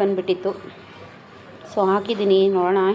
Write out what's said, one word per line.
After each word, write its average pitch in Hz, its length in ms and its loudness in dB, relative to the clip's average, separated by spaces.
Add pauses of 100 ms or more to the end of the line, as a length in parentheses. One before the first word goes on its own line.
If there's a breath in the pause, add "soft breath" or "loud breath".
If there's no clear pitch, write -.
ಬಂದುಬಿಟ್ಟಿತ್ತು. 190 500 -2 (1200)
So 220 60 -2 (120)
ಹಾಕಿದ್ದೀನಿ, 202 500 2 (160)
ನೋಡೋಣ 185 220 2 (160)